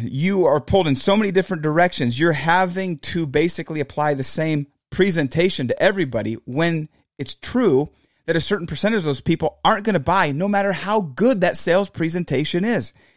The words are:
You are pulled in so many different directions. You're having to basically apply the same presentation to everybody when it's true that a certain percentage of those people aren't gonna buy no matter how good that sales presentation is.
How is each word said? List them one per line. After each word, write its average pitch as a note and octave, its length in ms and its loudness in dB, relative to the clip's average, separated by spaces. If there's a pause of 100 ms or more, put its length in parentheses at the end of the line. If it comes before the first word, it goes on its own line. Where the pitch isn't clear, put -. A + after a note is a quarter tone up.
You F3 420 0
are C#3+ 160 4
pulled F#3+ 260 2
in C#3 80 2
so G3+ 220 2
many G#3 140 2
different F3+ 320 0
directions. D3+ 560 2
You're E3 120 4
having F3 680 0
to E3 260 -4
basically D#3 540 -2
apply D3 340 -2
the C3+ 80 -4
same D#3 460 -2 (240)
presentation E3 800 0
to - 120 -2
everybody B2+ 540 0 (100)
when D#3 440 -2 (280)
it's C3+ 160 -8
true D#3+ 560 0 (380)
that E3 80 0
a D#3+ 60 2
certain F3+ 260 -2
percentage G#3 320 0
of D#3+ 60 -4
those C#3 160 -2
people - 440 -2
aren't G#3 200 2
gonna G3+ 140 2
buy E3+ 320 2
no E3 160 -2
matter G3+ 240 2
how G3+ 300 -2
good F3+ 400 0
that F3 160 0
sales F#3+ 320 2
presentation E3 760 -2
is. G#3 300 -2 (240)